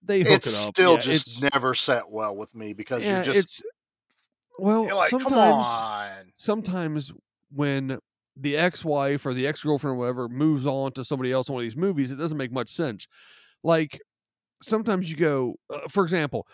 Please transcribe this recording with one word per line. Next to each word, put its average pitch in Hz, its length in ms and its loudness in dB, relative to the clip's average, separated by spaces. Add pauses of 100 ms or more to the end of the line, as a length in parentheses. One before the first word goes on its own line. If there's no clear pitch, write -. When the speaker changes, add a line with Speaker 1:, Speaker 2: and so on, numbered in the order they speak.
Speaker 1:
They 196 200 0
hook 185 100 6
Speaker 2:
It's 196 160 8
Speaker 1:
it - 220 4
up. - 60 -6
Speaker 2:
still 180 200 8
Speaker 1:
Yeah, 139 60 2
Speaker 2:
just 143 260 2
Speaker 1:
it's 120 160 -6 (120)
Speaker 2:
never 127 200 2
set 120 340 0
well 107 280 -6
with 104 180 -12
me 107 180 -12
because 110 320 -6
Speaker 1:
Yeah, 202 120 2
Speaker 2:
you're 185 80 -2 (100)
just 202 40 6
Speaker 1:
it's, - 240 -2 (960)
well, 214 240 2
Speaker 2:
you're 196 100 -2
like, 175 160 4
"Come 254 120 0
Speaker 1:
sometimes, 196 440 6
Speaker 2:
on." 104 720 -4
Speaker 1:
sometimes 175 760 -4 (380)
when 135 480 -2 (380)
the 143 200 -4
ex-wife 143 680 0
or 131 80 -4
the 127 140 -2
ex-girlfriend 147 480 -2
or - 20 -6
whatever 123 300 -4
moves 139 380 0
on 135 260 -2
to 131 120 -10
somebody 127 280 -4
else 127 160 0
in 143 60 -6
one 123 80 -4
of 120 40 -4
these 113 100 -8
movies, 147 360 -2
it 135 40 -10
doesn't 151 220 -4
make 131 140 -6
much 127 200 -4
sense. 123 360 -6 (560)
Like, 160 360 0 (600)
sometimes 208 480 -2
you 160 60 -10
go, 139 400 0 (140)
uh, 147 180 -10
for 196 160 2
example, 156 500 -2